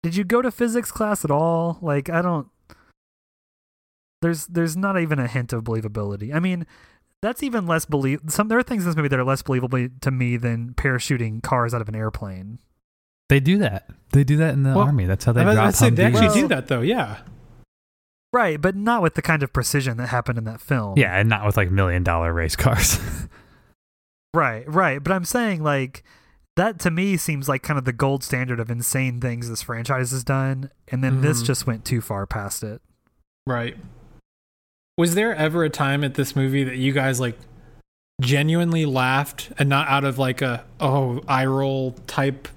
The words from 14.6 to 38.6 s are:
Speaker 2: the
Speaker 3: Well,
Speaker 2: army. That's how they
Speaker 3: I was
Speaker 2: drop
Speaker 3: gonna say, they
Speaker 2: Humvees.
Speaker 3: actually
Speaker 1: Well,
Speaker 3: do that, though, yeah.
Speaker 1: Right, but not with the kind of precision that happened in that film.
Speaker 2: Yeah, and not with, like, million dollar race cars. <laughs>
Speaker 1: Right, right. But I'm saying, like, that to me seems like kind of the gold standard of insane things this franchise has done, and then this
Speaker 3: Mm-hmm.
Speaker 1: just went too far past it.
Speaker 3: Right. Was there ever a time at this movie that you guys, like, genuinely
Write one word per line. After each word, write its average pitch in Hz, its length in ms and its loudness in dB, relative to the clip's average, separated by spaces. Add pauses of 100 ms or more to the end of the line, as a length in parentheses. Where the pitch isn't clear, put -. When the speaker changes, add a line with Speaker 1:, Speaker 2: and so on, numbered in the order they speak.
Speaker 2:
the 135 120 2
Speaker 3:
Well, 123 120 6
Speaker 2:
army. 127 200 2
That's 95 180 0
how 120 80 4
they 117 100 4
Speaker 3:
I - 20 6
was 208 100 6
Speaker 2:
drop 110 100 6
Speaker 3:
gonna 208 80 4
say, 120 180 4
they 117 140 4
Speaker 2:
Humvees. - 20 6
Speaker 3:
actually 226 200 6
Speaker 1:
Well, 214 80 4
Speaker 3:
do 277 140 4
that, 135 200 -2
though, 127 140 0
yeah. 151 360 -2 (1160)
Speaker 1:
Right, 180 260 2
but 190 140 2
not 214 280 2
with 165 120 4
the 156 80 -2
kind 156 200 2
of 135 100 -4
precision 127 460 0
that 123 100 -6
happened 120 300 -2
in 110 60 -4
that 110 160 -8
film. 110 360 0
Speaker 2:
Yeah, 95 220 4
and 107 100 6
not 107 160 2
with, 104 120 4
like, 95 140 2
million 92 320 4
dollar 85 300 2
race 82 240 0
cars. - 480 4
<laughs> - 240 -8 (1040)
Speaker 1:
Right, 127 320 0
right. 151 380 2
But 170 80 0
I'm 180 140 -2
saying, 214 360 -2
like, 139 400 -2 (540)
that 185 240 0
to 180 100 2
me 180 280 0
seems 139 320 -4
like 131 120 -2
kind 151 140 -2
of 127 80 -2
the 127 80 -2
gold 135 320 0
standard 127 360 -4
of 113 100 -6
insane 123 500 -2
things 120 300 -4
this 110 100 -8
franchise 123 520 -4
has 127 120 -4
done, 135 460 -2 (180)
and 131 160 -2
then 131 160 2
this 131 200 4
Speaker 3:
Mm-hmm. 117 80 -2
Speaker 1:
just - 180 -2
went 113 180 -4
too 120 160 -2
far 98 260 -6
past 101 360 -8
it. 110 180 -10 (680)
Speaker 3:
Right. 120 300 -4 (1200)
Was 170 180 2
there 214 220 0
ever 156 280 0
a 156 40 0
time 143 340 0
at 139 120 -2
this 135 200 -2
movie 135 300 2
that 127 120 -6
you 131 180 0
guys, 135 260 0
like, 120 160 -4 (840)
genuinely 156 640 2